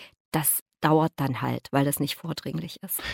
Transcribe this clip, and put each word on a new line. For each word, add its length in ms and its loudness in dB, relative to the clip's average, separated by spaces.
das 300 0
dauert 340 6
dann 260 -2
halt, 300 -4
weil 120 4
das 160 0
nicht 160 -2
vordringlich 680 -8
ist. 180 -6